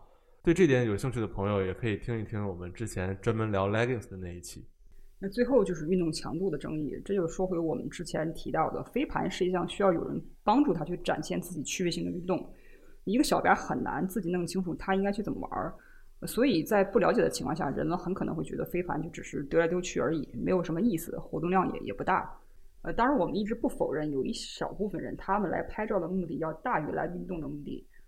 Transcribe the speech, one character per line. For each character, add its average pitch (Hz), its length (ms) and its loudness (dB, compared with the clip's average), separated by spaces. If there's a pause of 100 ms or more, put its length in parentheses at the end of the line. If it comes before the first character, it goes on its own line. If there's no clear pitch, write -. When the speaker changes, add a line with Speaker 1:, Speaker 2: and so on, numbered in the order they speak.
(440)
Speaker 1:
对 170 100 8
这 165 140 8
点 127 180 6
有 104 100 2
兴 123 160 -2
趣 120 80 -2
的 110 60 0
朋 101 240 0
友 98 160 4
也 92 80 0
可 - 160 -2
以 101 80 2
听 117 220 -4
一 107 40 -4
听 104 240 -4
我 95 60 -4
们 87 180 -8
之 - 140 -6
前 95 340 -4
专 113 160 2
门 110 160 0
聊 98 180 2
leggings 117 380 0
的 98 100 -14
那 92 120 -8
一 87 100 -10
期。 - 280 -14 (500)
Speaker 2:
那 190 100 -6
最 240 160 2
后 240 200 6
就 180 100 0
是 156 140 -4
运 185 100 4
动 165 140 2
强 151 260 -4
度 190 100 0
的 151 120 0
争 156 200 -4
议， 147 240 -4
这 202 120 -2
就 175 120 2
说 185 200 -2
回 185 100 -2
我 165 160 0
们 - 160 -4
之 175 160 -8
前 165 300 -2
提 - 160 -6
到 156 180 2
的， - 140 -4
飞 262 200 -2
盘 170 280 -2
是 185 160 0
一 180 40 0
项 175 160 0
需 - 140 -4
要 196 100 6
有 - 160 0
人 - 140 -4 (220)
帮 247 200 6
助 262 80 4
他 160 140 -2
去 175 120 -4
展 151 260 0
现 175 180 -2
自 170 140 -8
己 156 80 -4
趣 - 200 -2
味 175 60 2
性 170 160 -2
的 175 60 -2
运 170 160 -6
动。 - 200 0 (580)
一 208 120 2
个 285 60 6
小 - 180 2
白 185 140 6
很 - 260 -2
难 160 260 -2
自 196 140 -4
己 170 80 -4
弄 180 160 0
清 190 160 -2
楚 170 140 -4
他 - 180 -2
应 190 80 2
该 202 100 2
去 202 120 -4
怎 - 100 -4
么 - 60 -6
玩 - 120 -8
儿， - 220 -4 (540)
所 226 180 2
以 180 160 4
在 202 220 4
不 - 160 2
了 170 120 6
解 214 100 4
的 - 80 6
情 - 140 -4
况 147 120 0
下， 151 160 0
人 147 160 -2
们 170 100 0
很 175 160 -4
可 - 100 -2
能 151 120 -2
会 160 80 -4
觉 - 120 -8
得 - 100 -2
飞 180 180 -2
盘 156 180 -2
就 165 80 -6
只 - 140 -12
是 - 220 -6
丢 160 140 2
来 165 80 6
丢 180 140 0
去 180 180 -4
而 156 160 2
已， - 180 -4
没 - 180 0
有 180 120 4
什 - 80 -4
么 165 80 0
意 220 160 2
思， - 220 -6
活 - 220 -6
动 170 100 0
量 254 240 4
也， - 60 -8
也 - 140 -6
不 - 100 -6
大。 - 280 2 (520)
呃， 170 100 -4
当 233 140 4
然 285 100 4
我 175 80 4
们 139 100 -2
一 208 80 0
直 214 120 -2
不 262 120 0
否 - 240 0
认 151 200 0
有 135 120 0
一 - 80 0
小 - 420 -6
部 202 140 -2
分 175 140 -6
人， - 160 -6
他 196 220 0
们 180 100 0
来 - 140 0
拍 - 240 -4
照 214 120 0
的 165 80 -2
目 185 200 -2
的 160 100 -4
要 160 160 -2
大 214 260 -2
于 156 120 -2
来 151 160 -2
运 175 180 -6
动 175 160 -6
的 139 60 -6
目 147 160 -8
的， 135 240 -8 (200)